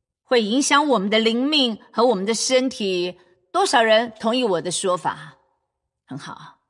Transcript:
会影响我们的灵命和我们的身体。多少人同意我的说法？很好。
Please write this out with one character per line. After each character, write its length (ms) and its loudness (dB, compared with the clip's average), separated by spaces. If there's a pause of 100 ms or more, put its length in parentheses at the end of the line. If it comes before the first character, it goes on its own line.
(240)
会 180 2
影 180 0
响 280 2
我 100 2
们 100 -2
的 120 2
灵 260 0
命 340 0 (120)
和 140 2
我 80 4
们 120 -4
的 80 0
身 340 0
体。 520 -4 (320)
多 120 0
少 180 2
人 360 2
同 180 -2
意 60 0
我 180 0
的 100 -6
说 260 -2
法？ 420 -8 (680)
很 140 -12
好。 400 -18 (120)